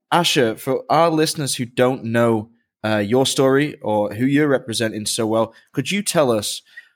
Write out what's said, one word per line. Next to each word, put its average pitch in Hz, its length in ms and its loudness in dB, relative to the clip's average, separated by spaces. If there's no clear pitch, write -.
Asher, 147 460 0
for - 320 -4
our 160 220 2
listeners 156 460 -2
who 123 100 -4
don't 127 380 0
know, 113 460 0
uh, 110 160 0
your 117 280 2
story 139 560 2
or 104 320 -2
who 113 100 -2
you're 143 240 2
representing 110 560 -2
so 113 220 -4
well, 110 280 0
could 135 160 -4
you 202 120 -4
tell 151 280 0
us 107 320 -4